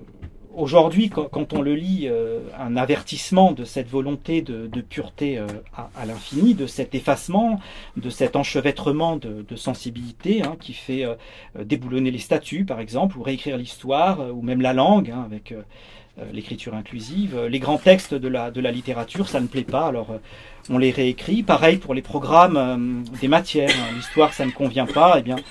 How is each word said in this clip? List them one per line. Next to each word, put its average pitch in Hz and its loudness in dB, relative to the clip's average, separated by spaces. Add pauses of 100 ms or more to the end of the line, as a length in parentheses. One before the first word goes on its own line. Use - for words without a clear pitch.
(540)
aujourd'hui, 165 4
quand, 156 -2
quand 143 -6
on 151 0
le 143 0
lit, 165 -2
euh, 117 -2 (180)
un 120 -4
avertissement 151 4
de 123 -6
cette 123 -8
volonté 139 -2
de, 117 -8
de 113 -8
pureté, 139 -6
euh, 104 -6 (280)
à, 117 -14
à 123 -10
l'infini, 135 2
de 143 -2
cet - -6
effacement, 190 0 (360)
de 123 -6
cet 123 -2
enchevêtrement 147 0
de, 107 -10
de 120 -12
sensibilité, 123 -4
hein, 156 -4
qui - -16
fait, 131 -6
euh, 117 -4 (420)
euh, 107 -10
déboulonner 127 0
les 123 -4
statues, 156 -4
par 131 -6
exemple, 131 -2
ou 123 -10
réécrire 135 -6
l'histoire, 143 0
euh, 123 -8
ou 120 -8
même 127 -2
la 127 2
langue, 156 4
hein, 123 -8
avec, 107 -14
euh, 110 -12 (560)
euh, 110 -14
l'écriture 110 -10
inclusive. 123 -6
Euh, 120 -2
les 131 -2
grands 143 0
textes 185 6
de 131 -4
la, 120 -2
de 123 -6
la 123 0
littérature, 123 -6
ça 139 -2
ne 123 0
plaît 127 -4
pas, 131 -2
alors, 117 -4
euh, 110 -8 (500)
on 127 0
les 131 4
réécrit. 131 0
Pareil 165 6
pour 139 -4
les 131 -2
programmes, 156 6
euh, 123 -2
des 131 0
matières, 151 4
hein. 120 -2
L'histoire, 147 2
ça 143 -4
ne 127 0
convient 127 -2
pas, 160 8
eh 131 2
bien, 123 -4 (140)